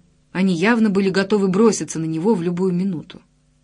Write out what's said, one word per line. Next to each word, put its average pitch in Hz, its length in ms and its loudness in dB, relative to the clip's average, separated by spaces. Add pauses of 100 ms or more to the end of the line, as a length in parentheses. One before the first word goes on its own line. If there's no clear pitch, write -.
(320)
Они 185 220 0
явно 220 340 2
были 190 220 0
готовы 196 380 0
броситься 190 500 2
на 160 80 -4
него 160 280 0
в 175 60 -4
любую 180 320 -2
минуту. 175 480 -6 (440)